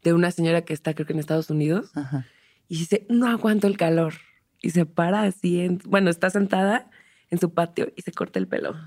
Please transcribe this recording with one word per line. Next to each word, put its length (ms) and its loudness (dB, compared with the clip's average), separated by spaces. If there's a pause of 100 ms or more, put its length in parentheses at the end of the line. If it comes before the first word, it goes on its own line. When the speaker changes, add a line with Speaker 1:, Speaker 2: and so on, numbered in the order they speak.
Speaker 1:
de 100 4
una 180 4
señora 320 0
que 100 -8
está, 200 -4
creo 140 -4
que 60 -6
en 60 -2
Estados 300 -2
Unidos, 460 0
Speaker 2:
Ajá. 300 -6 (420)
Speaker 1:
y 120 -6
dice, 300 -2
"No 180 4
aguanto 400 2
el 100 0
calor". 380 2 (460)
Y 100 -4
se 140 2
para 380 0
así, 380 0
en, 240 -2
bueno, 240 4
está 200 0
sentada 600 0 (400)
en 100 -2
su 140 0
patio 420 -2
y 60 -14
se 100 -12
corta 280 -6
el 100 -4
pelo. 260 -4 (120)